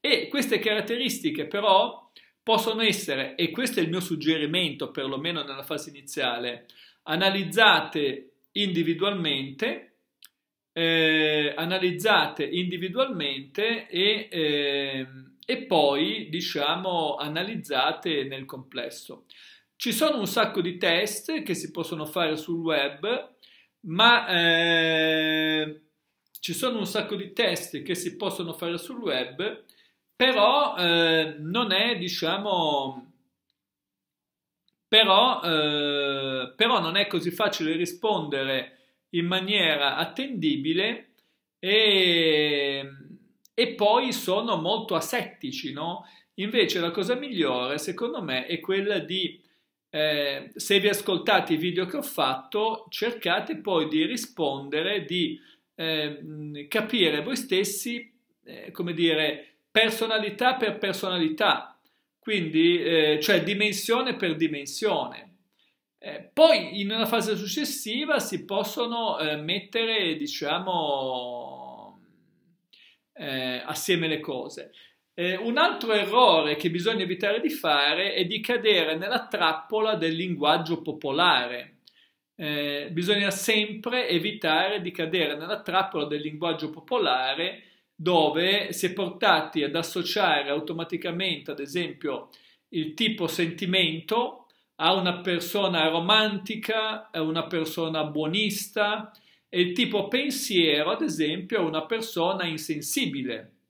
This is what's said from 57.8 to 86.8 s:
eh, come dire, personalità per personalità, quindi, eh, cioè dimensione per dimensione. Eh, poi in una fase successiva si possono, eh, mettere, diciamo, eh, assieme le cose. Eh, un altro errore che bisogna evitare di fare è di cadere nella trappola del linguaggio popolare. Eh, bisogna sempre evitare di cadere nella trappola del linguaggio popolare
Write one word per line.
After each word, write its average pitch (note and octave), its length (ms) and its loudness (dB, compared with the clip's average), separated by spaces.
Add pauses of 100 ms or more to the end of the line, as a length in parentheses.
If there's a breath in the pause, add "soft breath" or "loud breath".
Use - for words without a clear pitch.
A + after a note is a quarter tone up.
eh, - 260 -16
come F3 240 -4
dire, D#3 600 0 (140)
personalità A3 840 2
per G#3+ 240 -2
personalità, F3+ 1000 0 (400)
quindi, E3+ 640 2
eh, D3+ 380 4
cioè F3+ 220 4
dimensione G#3+ 760 0
per E3 200 -2
dimensione. C#3+ 960 -4 (720)
Eh, - 280 -14
poi A#3 480 4
in G3+ 100 -2
una A3+ 160 0
fase A3 300 0
successiva C4 800 -4
si - 260 -4
possono, A3+ 760 -2
eh, D#3 160 -2
mettere, F#3+ 800 -2
diciamo, C3 1800 -4 (1120 soft breath)
eh, C3 520 -6
assieme D#3+ 440 -2
le D3+ 100 -2
cose. C#3 540 -10 (420 loud breath)
Eh, F3+ 220 -2
un A#3 220 -2
altro D#4 340 2
errore G3 640 6
che E3 140 0
bisogna F#3 340 0
evitare G3+ 360 -2
di D#4 100 -2
fare D#3 640 2
è F#3 100 2
di G3+ 160 -4
cadere G3 560 4
nella G#3 320 -4
trappola G#3+ 640 0
del E3 200 0
linguaggio E3 680 0
popolare. C3+ 920 0 (580 soft breath)
Eh, C#3+ 560 -4
bisogna G3 400 2
sempre A3 800 0
evitare F3+ 720 2
di F3 100 -6
cadere D#3+ 460 0
nella F3+ 260 -6
trappola E3+ 440 0
del D3 160 -4
linguaggio D#3 480 -4
popolare D#3 920 -2 (320 loud breath)